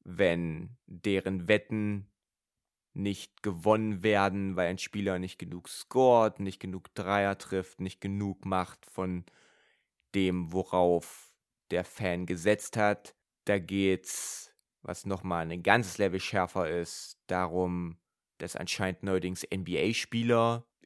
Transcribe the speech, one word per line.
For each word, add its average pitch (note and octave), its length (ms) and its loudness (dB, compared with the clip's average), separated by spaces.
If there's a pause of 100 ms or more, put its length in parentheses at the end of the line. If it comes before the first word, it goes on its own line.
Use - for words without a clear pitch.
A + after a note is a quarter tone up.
wenn F2 720 0 (100)
deren F#2+ 600 -2
Wetten G#2 640 0 (840)
nicht - 500 -6
gewonnen G#2 580 2
werden, G2 540 2
weil F2+ 140 2
ein F#2 80 -4
Spieler G2 420 -2
nicht F#2 180 -8
genug F2+ 300 -12
scored, A#2+ 720 4
nicht F#2+ 180 -6
genug F#2 380 -10
Dreier G2 420 2
trifft, - 420 -6
nicht F#2 200 -8
genug G2+ 440 -4
macht F#2 420 -4
von F#2 380 -4 (920)
dem, F2+ 360 0
worauf F2 800 2 (380)
der F2 140 0
Fan F2+ 420 -4
gesetzt F#2+ 500 0
hat. G#2 380 0 (300)
Da G2+ 160 2
geht's, F#2+ 920 -2 (300)
was - 240 -10
nochmal F2+ 420 -4
ein F2 140 -8
ganzes G2+ 360 4
Level F#2+ 200 2
schärfer F#2 500 -2
ist, - 600 -6
darum, F2+ 720 -2 (400)
dass - 180 -10
anscheinend F#2 480 -4
neuerdings F#2 400 -2
N-B-A-Spieler A#2 1200 0 (200)